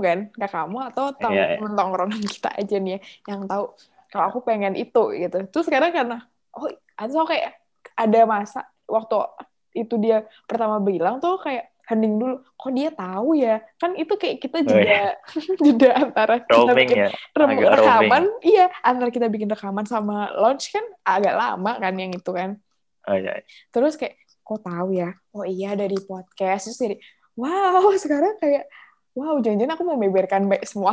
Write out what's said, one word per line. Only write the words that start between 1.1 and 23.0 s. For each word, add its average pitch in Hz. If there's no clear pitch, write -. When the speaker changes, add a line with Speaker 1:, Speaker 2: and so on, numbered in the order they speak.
Speaker 1:
tong-, 247
Speaker 2:
Iya, 196
iya. 165
Speaker 1:
temen 214
tongkrongan 190
kita -
aja 208
nih 190
ya, 196
yang 196
tahu 202
kalau -
Speaker 2:
Iya. -
Speaker 1:
aku 247
pengen 202
itu 233
gitu. 175
Terus 320
sekarang 320
karena, 247
oh, 277
atau 269
kayak -
ada 226
masa 214
waktu 220
itu 226
dia 214
pertama 214
bilang 196
tuh 359
kayak 285
hening 220
dulu, 254
"Kok -
dia 277
tahu 214
ya?" 220
Kan 349
itu 359
kayak 339
kita -
Speaker 2:
Oh, 294
Speaker 1:
jeda, 214
Speaker 2:
iya. 202
Speaker 1:
<laughs> 339
jeda 262
antara 233
kita 233
Speaker 2:
Roaming 247
Speaker 1:
bikin 240
Speaker 2:
ya? 101
Speaker 1:
rem-, 302
Speaker 2:
Agak -
Speaker 1:
rekaman, 226
Speaker 2:
roaming. -
Speaker 1:
iya, 370
antara 247
kita 240
bikin 214
rekaman 208
sama 208
launch 262
kan 415
agak 190
lama 208
kan 190
yang 185
itu 180
kan. 190